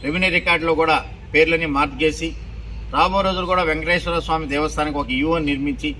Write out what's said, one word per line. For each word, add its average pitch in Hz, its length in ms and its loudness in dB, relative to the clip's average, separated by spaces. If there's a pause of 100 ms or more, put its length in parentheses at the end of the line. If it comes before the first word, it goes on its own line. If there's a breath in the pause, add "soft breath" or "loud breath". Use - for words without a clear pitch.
రెవెన్యూ 180 260 0
రికార్డులో 170 440 2
కూడా 156 220 4 (380)
పేర్లని 160 320 4
మార్క్ 143 360 0
చేసి 147 260 0 (680)
రాబో 185 260 4
రోజులు 185 260 0
కూడా 185 160 2
వెంకటేశ్వర 165 560 0
స్వామి 160 280 -2
దేవస్థానానికి 151 520 -2
ఒక 123 120 -4
ఈఓ 151 280 2
నిర్మించి 143 600 -2